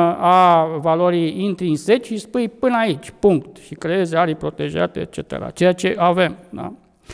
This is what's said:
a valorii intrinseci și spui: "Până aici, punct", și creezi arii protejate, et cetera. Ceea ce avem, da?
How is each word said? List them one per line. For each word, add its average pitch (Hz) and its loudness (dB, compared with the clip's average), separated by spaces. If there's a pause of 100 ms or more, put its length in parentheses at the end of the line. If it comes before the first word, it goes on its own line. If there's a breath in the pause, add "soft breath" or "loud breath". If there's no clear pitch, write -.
(200)
a 175 6 (160)
valorii 170 0
intrinseci 185 0
și 220 -8
spui: 233 -4
"Până 247 -2
aici, 202 -4
punct", 175 0
și - -18
creezi 170 -2
arii 165 0
protejate, 156 -6
et - -8
cetera. - -10
Ceea 180 2
ce 185 -2
avem, 175 0 (140)
da? - -12 (420 loud breath)